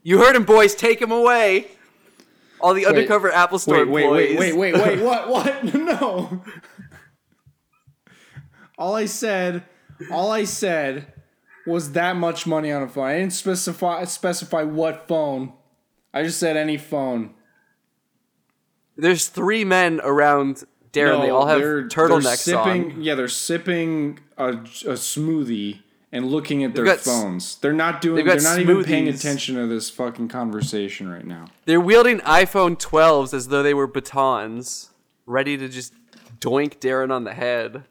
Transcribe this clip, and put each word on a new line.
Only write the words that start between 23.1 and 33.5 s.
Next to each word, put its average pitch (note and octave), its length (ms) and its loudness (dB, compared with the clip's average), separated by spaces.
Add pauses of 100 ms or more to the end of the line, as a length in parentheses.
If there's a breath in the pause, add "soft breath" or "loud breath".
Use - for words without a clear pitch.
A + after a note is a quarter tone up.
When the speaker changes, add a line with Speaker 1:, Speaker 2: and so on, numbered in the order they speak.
Speaker 2:
they're B2+ 120 -2
sipping E3 920 -4 (180)
a, B2+ 120 -2
a A#2 480 -8
smoothie B2 840 -4 (320)
and B2+ 160 -6
looking C#3+ 360 -2
at C3 60 -2
Speaker 1:
They've C#3 80 -6
Speaker 2:
their A#2 80 0
Speaker 1:
got F#3+ 140 4
s- - 60 -12
Speaker 2:
phones. G#2 520 -4
They're C#3+ 160 -2
not E3 280 -2
doing, E3 160 0
Speaker 1:
they've D#3 80 0
got E3+ 160 4
Speaker 2:
they're D#3+ 100 2
not F3 80 0
even F3+ 240 4
paying D#3 220 0
Speaker 1:
smoothies. C#3 140 -4
Speaker 2:
attention C#3 360 -6
to A#2+ 120 -4
this A2+ 240 -6
fucking A#2 360 -8
conversation G#2+ 800 -8
right F2 180 -14
now. E2 200 -14 (200)
Speaker 1:
They're E3 140 4
wielding A3+ 420 6
iPhone F3 560 2
twelves D#3 560 2
as B2+ 140 -6
though C#3+ 160 0